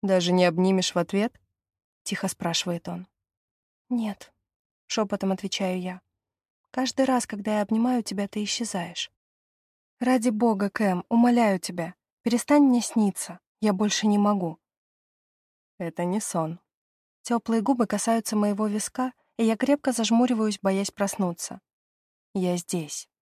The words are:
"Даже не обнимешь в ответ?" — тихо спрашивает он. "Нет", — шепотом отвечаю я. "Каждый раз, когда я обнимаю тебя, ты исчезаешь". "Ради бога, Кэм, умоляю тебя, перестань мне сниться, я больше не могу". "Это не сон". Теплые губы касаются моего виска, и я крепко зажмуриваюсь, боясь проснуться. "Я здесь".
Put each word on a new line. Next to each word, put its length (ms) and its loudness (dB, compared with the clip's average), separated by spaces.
"Даже 300 2
не 100 6
обнимешь 500 2
в 60 0
ответ?" — 400 -2
тихо 240 -6
спрашивает 640 -6
он. 180 -12
"Нет", — 440 -6
шепотом 440 -2
отвечаю 480 -4
я. 220 -10
"Каждый 340 0
раз, 200 0
когда 300 -4
я 60 2
обнимаю 420 0
тебя, 240 -4
ты 160 -6
исчезаешь". 680 -6
"Ради 300 2
бога, 400 2
Кэм, 380 0
умоляю 520 4
тебя, 360 -8
перестань 400 4
мне 180 6
сниться, 580 -2
я 100 2
больше 340 0
не 120 4
могу". 420 0
"Это 240 -4
не 160 0
сон". 400 -4
Теплые 400 0
губы 260 2
касаются 480 -2
моего 320 0
виска, 460 -4
и 80 2
я 100 2
крепко 360 0
зажмуриваюсь, 680 2
боясь 300 0
проснуться. 680 -4
"Я 240 0
здесь". 520 -8